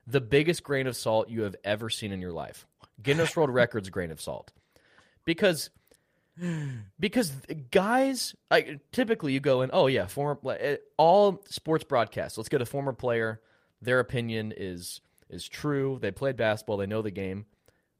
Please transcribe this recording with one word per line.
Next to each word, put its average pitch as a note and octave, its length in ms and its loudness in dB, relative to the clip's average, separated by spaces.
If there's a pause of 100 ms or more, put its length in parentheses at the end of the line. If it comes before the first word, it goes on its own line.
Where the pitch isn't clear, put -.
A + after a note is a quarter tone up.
The C3 140 2
biggest D3 420 2
grain C3+ 240 -2
of B2 80 -4
salt A2 340 0
you A2+ 120 -4
have G2+ 240 -4
ever G#2+ 240 -2
seen G#2 240 -6
in F#2 80 -6
your F2+ 100 -8
life. D2+ 340 -10 (380)
Guinness D3 320 2
World D3+ 140 4
<laughs> B2 40 -2
Records A#2 360 2
grain F2 220 -4
of D#2 100 -14
salt. - 320 -10 (720)
Because, E3 460 2 (1300)
because G#3 340 0 (160)
th-, D#3 120 -8 (120)
guys, B3 600 2 (160)
like, C#3+ 300 2 (140)
typically A3 400 0
you C3+ 80 0
go C3+ 200 4
in, C3 120 0
"Oh, E3 140 6
yeah, A#2 200 2
former C#3+ 280 -4
pla-, C3 180 -6
eh, C3 240 -2 (180)
all F#3+ 540 6
sports D#3 340 -2
broadcasts, A2+ 540 0
let's A2 100 -8
get C#3 140 2
a A#2+ 40 -4
former C#3 280 -4
player. A2+ 480 -2 (400)
Their B2 180 4
opinion A2+ 560 -2
is, F2 460 -10 (280)
is F2 200 -12
true. C3+ 520 -2
They G#2 100 -2
played C3+ 260 -4
basketball. G#2+ 400 0
They G2 100 0
know G#2+ 140 -2
the G#2+ 100 -4
game." F#2+ 340 -6 (540)